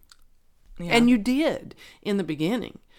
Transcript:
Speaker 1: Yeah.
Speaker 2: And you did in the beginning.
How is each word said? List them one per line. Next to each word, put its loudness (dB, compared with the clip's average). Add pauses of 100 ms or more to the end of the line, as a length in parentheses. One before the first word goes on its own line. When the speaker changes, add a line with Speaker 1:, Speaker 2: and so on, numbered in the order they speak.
(800)
Speaker 1:
Yeah. -4
Speaker 2:
And 6
you 6
did -2 (260)
in -2
the -2
beginning. -4 (180)